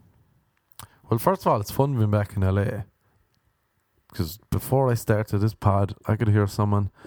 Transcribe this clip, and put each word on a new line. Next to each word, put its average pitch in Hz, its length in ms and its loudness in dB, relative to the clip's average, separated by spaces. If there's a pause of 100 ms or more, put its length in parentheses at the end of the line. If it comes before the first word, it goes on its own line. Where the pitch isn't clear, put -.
(1080)
Well, 113 100 0
first 185 240 0
of 196 60 0
all, 131 120 2
it's - 120 -8
fun 139 240 0
being 107 140 2
back 101 260 0
in 98 80 0
L 95 140 2
A. 101 260 -4 (1300)
'Cause 85 240 -6 (100)
before 131 400 0
I 120 60 2
started 107 460 -2
this 107 140 0
pod, 101 420 0 (100)
I 110 100 0
could 110 120 -2
hear 104 180 4
someone, 101 440 0 (160)